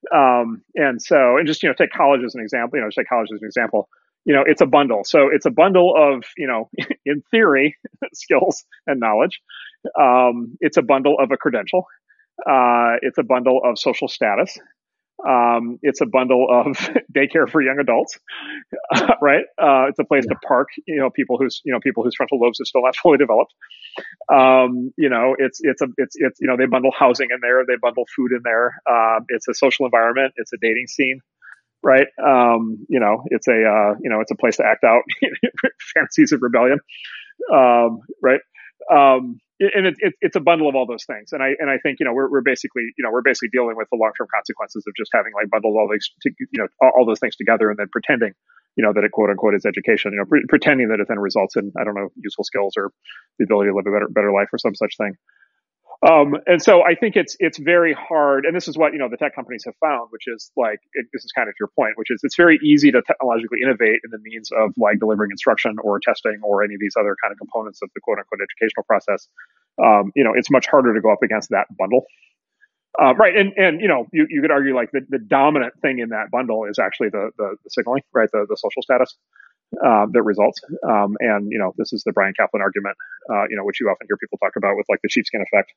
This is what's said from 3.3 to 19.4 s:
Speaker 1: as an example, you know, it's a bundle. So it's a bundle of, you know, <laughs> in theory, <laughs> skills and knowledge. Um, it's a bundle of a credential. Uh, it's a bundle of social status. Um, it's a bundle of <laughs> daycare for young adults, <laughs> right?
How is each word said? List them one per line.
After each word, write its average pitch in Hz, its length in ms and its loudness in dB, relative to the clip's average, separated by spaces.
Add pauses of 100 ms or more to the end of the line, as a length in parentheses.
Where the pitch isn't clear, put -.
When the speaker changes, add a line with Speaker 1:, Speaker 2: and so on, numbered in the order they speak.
Speaker 1:
as 104 60 -12
an 107 60 -12
example, 110 420 -4 (380)
you 151 80 4
know, 135 120 4
it's 151 140 4
a 165 60 6
bundle. 123 380 2
So 143 280 4
it's 156 140 0
a 147 40 2
bundle 175 460 4
of, 139 280 4 (120)
you 147 100 -8
know, 113 220 -4 (180)
<laughs> - 200 -8
in 147 240 -4
theory, 151 480 2 (180)
<laughs> - 160 -12
skills - 540 -2 (200)
and 139 140 -2
knowledge. 113 400 0 (580)
Um, 123 600 2
it's 151 160 0
a 165 60 2
bundle 135 360 0
of 131 140 0
a 127 60 -4
credential. 123 480 -4 (520)
Uh, 120 640 2
it's - 180 -4
a - 60 0
bundle 127 400 2
of 117 140 0
social - 280 -4
status. 110 500 -2 (720)
Um, 120 540 2
it's 143 180 0
a 143 60 0
bundle 127 420 2
of 123 280 2
<laughs> - 400 -4
daycare 139 340 0
for 160 100 0
young 131 200 -2
adults, 139 380 -2 (720)
<laughs> - 280 0
right? 147 240 2 (160)